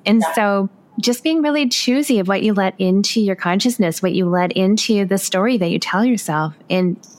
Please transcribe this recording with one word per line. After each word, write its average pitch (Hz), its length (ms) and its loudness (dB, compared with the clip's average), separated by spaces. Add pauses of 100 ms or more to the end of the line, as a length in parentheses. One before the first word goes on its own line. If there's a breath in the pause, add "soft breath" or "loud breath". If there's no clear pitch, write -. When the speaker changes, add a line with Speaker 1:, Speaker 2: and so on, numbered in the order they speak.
Speaker 1:
And 214 160 4
Speaker 2:
Yeah. 165 120 -2
Speaker 1:
so 202 360 0 (300)
just 240 240 -2
being 320 200 0
really 294 260 0
choosy 254 500 0
of 180 80 0
what 196 140 0
you 214 140 2
let 190 240 0
into 190 420 0
your 196 140 0
consciousness, 185 680 0
what 185 120 0
you 185 140 0
let 180 260 0
into 202 520 2
the 190 140 0
story 196 380 0
that 175 120 0
you 175 80 -2
tell 185 260 -2
yourself. 156 500 -2 (180)
And 180 260 0 (220)